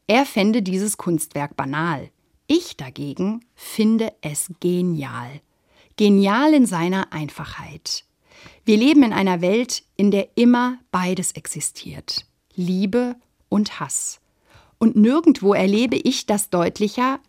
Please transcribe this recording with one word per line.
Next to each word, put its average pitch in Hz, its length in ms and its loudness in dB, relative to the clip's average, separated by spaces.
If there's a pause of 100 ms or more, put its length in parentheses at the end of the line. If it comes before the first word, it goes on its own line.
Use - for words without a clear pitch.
er 254 180 2
fände 220 360 0
dieses 190 360 -4
Kunstwerk 151 600 -6
banal. 143 520 -4 (380)
Ich 339 300 -2
dagegen 147 680 -8 (120)
finde 220 680 0
es 147 380 -8
genial. 147 840 -4 (560)
Genial 208 560 4
in 269 120 6
seiner 180 460 -2
Einfachheit. 151 960 -12 (580)
Wir 214 140 4
leben 285 260 6
in 226 80 2
einer 190 300 0
Welt, 214 420 -2 (140)
in 202 140 2
der 196 240 0
immer 247 420 2 (140)
beides 185 420 -4
existiert. - 920 -12 (300)
Liebe 202 600 -2 (340)
und 202 320 -2
Hass. - 400 -10 (560)
Und - 180 2
nirgendwo 240 580 4
erlebe 214 440 2
ich - 280 -2
das 208 240 -2
deutlicher 214 800 -2